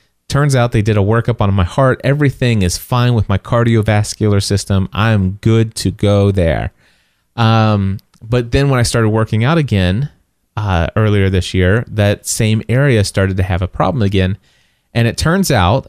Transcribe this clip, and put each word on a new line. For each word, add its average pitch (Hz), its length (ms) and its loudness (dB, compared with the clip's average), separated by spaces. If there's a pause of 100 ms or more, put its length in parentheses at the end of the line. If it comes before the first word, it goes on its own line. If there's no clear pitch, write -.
(280)
Turns 143 280 0
out 120 160 2
they 113 100 0
did 107 160 0
a 104 40 4
workup 113 400 0
on 98 120 2
my 98 100 2
heart. 131 400 0
Everything 131 580 0
is 90 160 0
fine 123 360 0
with 107 160 0
my 98 80 2
cardiovascular 107 1040 0
system. 98 480 -2
I'm 101 500 0
good 113 340 0
to - 160 -4
go 101 400 2
there. 80 400 -2 (640)
Um, 110 640 0 (220)
but 117 300 -4
then 139 180 0
when 131 100 2
I 120 40 2
started 113 260 0
working 110 340 0
out 151 140 0
again, 104 520 0 (480)
uh, 95 380 -2
earlier 104 340 2
this 92 240 -2
year, 95 340 2
that 104 380 -2
same 110 420 -2
area 123 360 2
started 95 340 -2
to 98 60 0
have 92 180 -2
a 90 60 -2
problem 165 340 -2
again. 95 360 0 (560)
And 117 140 0
it 110 100 -4
turns 180 340 0
out 104 380 2